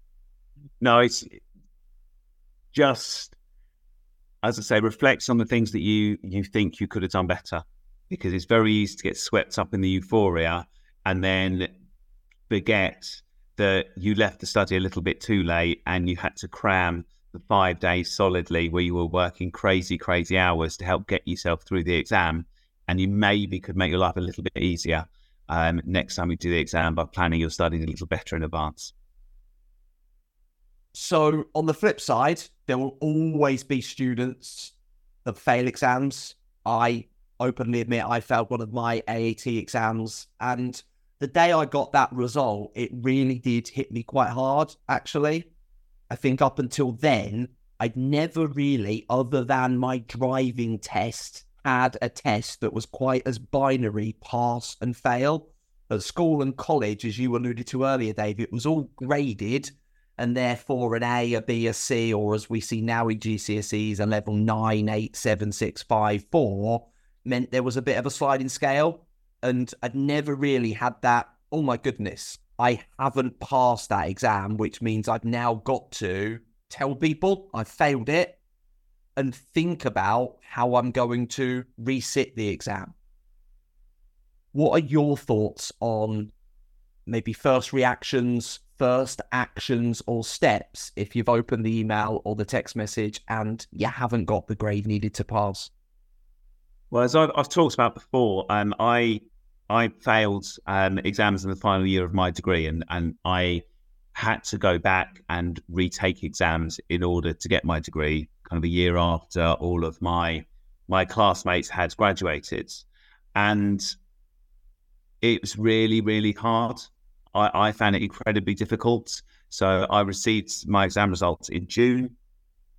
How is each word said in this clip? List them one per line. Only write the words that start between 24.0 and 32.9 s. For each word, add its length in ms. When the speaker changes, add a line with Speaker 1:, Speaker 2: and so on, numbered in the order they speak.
Speaker 1:
a 40
little 220
bit 140
easier, 500
um, 380
next 320
time 140
you 40
do 140
the 80
exam 380
by 100
planning 340
your 100
studies 320
a 60
little 200
better 280
in 80
advance. 480
Speaker 2:
So 520
on 100
the 80
flip 280
side, 420
there 100
will 220